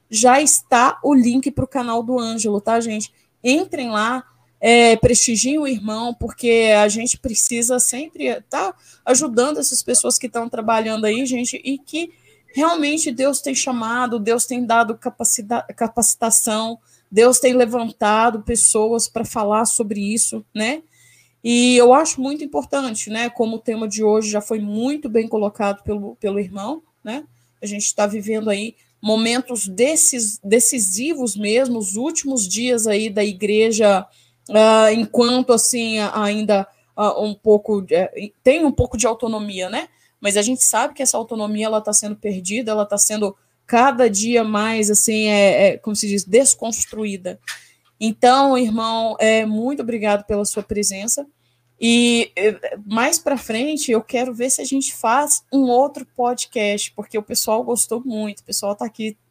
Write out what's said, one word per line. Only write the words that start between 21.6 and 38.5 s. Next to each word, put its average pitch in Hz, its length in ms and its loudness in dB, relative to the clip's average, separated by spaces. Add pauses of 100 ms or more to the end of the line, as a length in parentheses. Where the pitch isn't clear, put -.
eu 240 160 8
acho 302 260 2
muito 285 240 -6
importante, 269 680 -6
né? 233 200 -4
Como 226 260 -4
o 220 40 -10
tema 226 280 -6
de 208 160 -4
hoje 214 260 2
já 208 120 -2
foi 220 180 -6
muito 240 480 -4
bem 226 180 0
colocado 208 580 -4
pelo, 208 340 -8
pelo 202 200 -4
irmão, 202 440 -8 (200)
né? 254 220 -10 (380)
A 208 40 -12
gente 202 300 -6
tá 208 100 2
vivendo 214 440 -4
aí 208 260 -4 (260)
momentos 226 680 -2
decis-, 240 760 0
decisivos 233 920 0
mesmo, 233 400 0
os 196 180 -6
últimos 269 500 -4
dias 226 420 -2
aí 214 220 0
da 202 140 -2
igreja, 208 840 2 (440)
ah, 220 420 6
enquanto, 240 640 2
assim, 226 460 0
a-, 208 240 -2
ainda, 208 440 0 (260)
ah, 202 280 0
um 214 120 -4
pouco, 208 560 2
é, 185 420 -2 (120)
tem 311 220 4